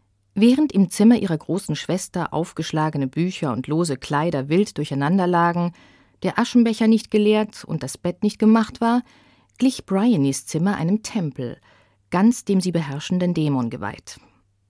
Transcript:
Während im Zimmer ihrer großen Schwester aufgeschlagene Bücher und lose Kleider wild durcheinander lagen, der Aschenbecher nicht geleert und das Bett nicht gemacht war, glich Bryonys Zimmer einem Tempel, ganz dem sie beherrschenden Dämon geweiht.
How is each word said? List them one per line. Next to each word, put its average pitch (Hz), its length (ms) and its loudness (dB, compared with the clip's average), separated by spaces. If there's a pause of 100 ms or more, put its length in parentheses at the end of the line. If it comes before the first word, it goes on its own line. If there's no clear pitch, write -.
(400)
Während 262 320 4
im 190 200 2
Zimmer 226 260 6
ihrer 170 180 -2
großen 160 400 -6
Schwester - 560 -6
aufgeschlagene 156 760 -4
Bücher 160 440 -4
und 120 140 -4
lose 156 320 -2
Kleider 143 520 -4
wild 185 280 0
durcheinander 147 480 0
lagen, 175 460 0 (500)
der 185 160 -4
Aschenbecher 233 480 2
nicht 220 240 2
geleert 214 560 0
und 156 160 -6
das - 160 -10
Bett 175 240 -6
nicht 208 160 -2
gemacht 220 420 2
war, 240 220 0 (560)
glich - 300 -2
Bryonys 190 580 0
Zimmer 175 300 -2
einem 190 260 -2
Tempel, 147 560 -6 (540)
ganz 214 340 2
dem 190 160 2
sie 180 100 -4
beherrschenden 170 640 -2
Dämon 143 380 -2
geweiht. - 480 -12 (500)